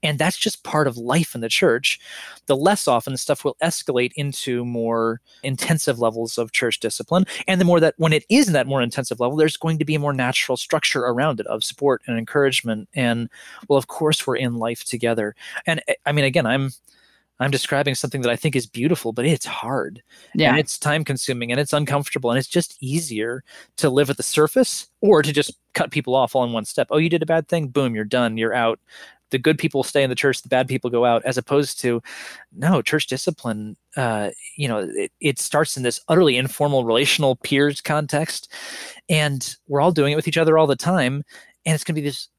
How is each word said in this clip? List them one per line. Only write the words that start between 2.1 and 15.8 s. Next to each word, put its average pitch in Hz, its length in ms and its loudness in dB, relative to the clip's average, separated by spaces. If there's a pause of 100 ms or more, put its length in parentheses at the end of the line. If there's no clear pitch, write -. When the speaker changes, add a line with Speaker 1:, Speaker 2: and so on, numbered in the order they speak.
Speaker 1:
The 139 100 2
less 180 320 2
often 127 300 0
stuff - 260 -4
will 139 180 -2
escalate 127 540 0
into 131 480 -4
more 117 560 -2 (220)
intensive 135 560 -2
levels 113 400 -2
of 113 140 -4
church - 280 -2
discipline. 170 460 0 (200)
And 190 140 2
the 180 60 4
more 175 120 6
that, 160 200 4
when 156 160 4
it 151 160 2
is 262 160 6
in 175 80 2
that 131 120 2
more 135 140 0
intensive 120 400 -4
level, 123 160 0
there's 156 220 2
going 160 220 -2
to 156 40 0
be 156 120 0
a 147 40 0
more 143 140 0
natural 127 420 0
structure - 480 -2
around 123 360 0
it 104 60 -6
of 110 160 -4
support 139 440 0
and 117 120 -2
encouragement. 117 760 0
And, 117 340 0 (400)
well, 139 100 4
of 131 80 -2
course, - 400 -2
we're 127 100 -2
in 123 200 -2
life 117 280 -6
together. 117 500 -2 (320)
And, 160 160 -2 (240)